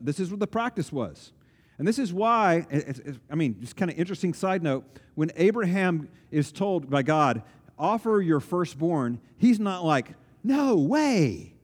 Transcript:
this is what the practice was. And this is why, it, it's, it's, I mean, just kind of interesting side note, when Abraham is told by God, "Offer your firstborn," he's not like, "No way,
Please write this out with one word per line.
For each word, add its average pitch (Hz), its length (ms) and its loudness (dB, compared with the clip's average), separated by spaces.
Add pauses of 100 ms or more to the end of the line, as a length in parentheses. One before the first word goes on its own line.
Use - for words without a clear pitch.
this 147 140 -4
is 180 100 -4
what 202 100 -8
the 202 80 -2
practice 226 440 -4
was. 113 420 -8 (460)
And 151 80 -2
this 226 100 0
is 214 160 -4
why, 202 560 2
it, 139 180 -2
it's, 127 120 -10
it's, 131 200 -14 (120)
I 147 40 -6
mean, 131 240 0
just 120 160 -14
kind 180 140 -2
of - 80 -6
interesting 175 380 -2
side 190 260 -2
note, 135 240 -2 (300)
when 156 200 -2
Abraham 180 720 2 (240)
is 147 200 0
told 180 380 -2
by 139 140 2
God, 135 400 2 (340)
"Offer 214 440 0
your 160 180 2
firstborn," 156 800 -2 (180)
he's 226 220 4
not 190 240 -4
like, 147 300 0 (300)
"No 269 320 2
way, 185 880 2